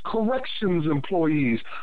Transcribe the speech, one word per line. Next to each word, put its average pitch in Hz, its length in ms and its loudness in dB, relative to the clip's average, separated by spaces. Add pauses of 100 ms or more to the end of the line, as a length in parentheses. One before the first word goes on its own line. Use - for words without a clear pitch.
corrections 214 800 0
employees, 151 720 2 (260)